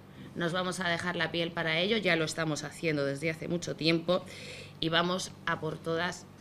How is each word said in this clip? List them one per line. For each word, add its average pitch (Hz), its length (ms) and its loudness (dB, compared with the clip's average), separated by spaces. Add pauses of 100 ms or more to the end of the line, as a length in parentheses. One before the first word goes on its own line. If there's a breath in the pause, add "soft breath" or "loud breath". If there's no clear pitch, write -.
(360 loud breath)
Nos 170 180 0
vamos 180 260 0
a 180 80 0
dejar 170 300 0
la 160 140 2
piel 170 200 0
para 160 280 0
ello, 208 180 2
ya 180 180 4
lo 160 80 4
estamos 156 400 0
haciendo 147 420 0
desde 139 240 -2
hace 160 200 -4
mucho 170 260 -2
tiempo 165 480 4 (560 loud breath)
y 160 80 0
vamos 175 460 2 (120)
a 165 140 0
por 156 180 -4
todas 165 480 -2 (160)